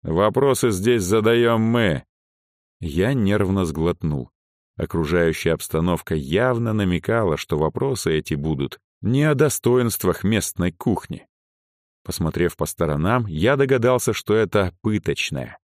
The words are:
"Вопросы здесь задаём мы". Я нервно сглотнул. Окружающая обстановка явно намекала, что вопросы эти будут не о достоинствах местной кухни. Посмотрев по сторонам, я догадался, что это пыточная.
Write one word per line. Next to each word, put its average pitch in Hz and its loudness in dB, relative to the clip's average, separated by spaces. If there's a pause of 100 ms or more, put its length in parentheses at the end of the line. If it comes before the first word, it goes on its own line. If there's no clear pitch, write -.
"Вопросы 107 2
здесь 107 2
задаём 113 4
мы". 113 2 (760)
Я 87 -2
нервно 98 2
сглотнул. 78 -2 (460)
Окружающая 82 0
обстановка 82 -2
явно 110 -2
намекала, 95 0
что - -4
вопросы 80 -2
эти 78 -4
будут 71 -4 (220)
не 131 0
о 151 2
достоинствах 123 0
местной 95 0
кухни. - -6 (760)
Посмотрев 82 -2
по 80 -2
сторонам, 87 -2
я 95 0
догадался, 127 2
что - -2
это 101 0
пыточная. 76 -4